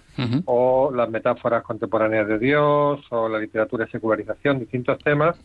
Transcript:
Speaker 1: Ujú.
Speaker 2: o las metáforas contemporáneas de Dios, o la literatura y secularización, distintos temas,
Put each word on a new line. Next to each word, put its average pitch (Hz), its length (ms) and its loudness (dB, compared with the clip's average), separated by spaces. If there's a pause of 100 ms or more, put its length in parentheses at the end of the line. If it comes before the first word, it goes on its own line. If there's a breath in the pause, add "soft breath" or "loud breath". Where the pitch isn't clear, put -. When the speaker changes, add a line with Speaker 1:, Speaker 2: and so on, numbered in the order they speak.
(160)
Speaker 1:
Ujú. 127 300 -2
Speaker 2:
o 127 480 2
las 117 160 0
metáforas 117 520 -2
contemporáneas 110 640 0
de 107 120 0
Dios, 147 640 2 (100)
o 113 180 -2
la 110 100 -2
literatura 110 480 -2
y - 40 -10
secularización, 113 680 -2
distintos 123 400 -4
temas, 151 440 2